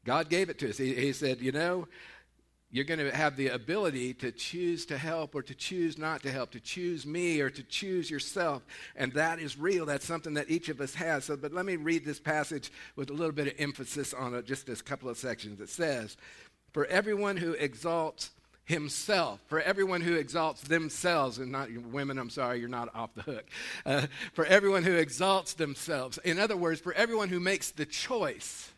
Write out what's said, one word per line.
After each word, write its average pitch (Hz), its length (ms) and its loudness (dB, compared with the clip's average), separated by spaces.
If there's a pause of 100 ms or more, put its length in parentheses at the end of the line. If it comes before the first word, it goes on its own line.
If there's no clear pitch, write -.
God 156 220 2
gave 180 180 4
it 160 120 -6
to 127 100 0
us. 104 80 -4
He, 131 160 2
he 135 180 2
said, 131 280 0
"You 131 120 0
know, 170 340 0 (840)
you're 135 160 0
gonna 147 280 0
have 147 220 2
the 135 120 2
ability 127 680 0
to 123 180 -6
choose 170 540 -2
to 196 100 -4
help 160 380 -4
or 139 80 -2
to 139 120 -12
choose 165 440 -2
not 156 240 -2
to 139 80 -2
help, 127 220 -4
to 120 80 -12
choose 175 440 -4
me 160 380 2
or 131 80 2
to 135 120 -12
choose 185 480 -2
yourself." 147 540 0 (320)
And 131 160 0
that 165 260 2
is 143 200 -8
real. 170 260 2
That's 143 220 -2
something 165 260 -4
that 147 180 0
each 165 200 2
of 135 100 -4
us 135 140 -4
has. 156 320 0
So, 147 100 -2
but 143 160 -6
let 185 140 -2
me 190 100 0
read 156 300 0
this 147 140 -4
passage 151 520 -2 (240)
with 139 140 -6
a - 20 -6
little 156 220 -2
bit 143 140 0
of 135 100 -4
emphasis 143 560 -4
on 123 200 -4
it, 120 120 -4
just 131 200 -6
this 117 140 -6
couple 131 300 -6
of 117 80 -6
sections. 107 420 -6
It 104 80 -12
says, 135 480 -2 (560)
"For 147 140 2
everyone 202 500 2
who 170 160 0
exalts 156 760 -2 (340)
himself," 151 840 0
for 156 140 2
everyone 190 400 4
who 170 140 4
exalts 156 480 0
themselves, 151 760 2
and 127 160 -6
not 135 180 -2
women, 131 480 -4
I'm 120 120 -4
sorry, 123 300 0
you're 120 100 -6
not 120 240 -4
off 113 200 -6
the - 80 -10
hook. 123 220 -6 (400)
Uh, 139 220 2 (260)
"For 160 140 4
everyone 196 380 8
who 180 100 6
exalts 175 580 4
themselves." 143 720 -2
In 175 140 2
other 214 180 2
words, 165 240 2
for 175 140 -4
everyone 214 340 2
who 180 120 0
makes 190 320 0
the 151 120 -2
choice - 920 -4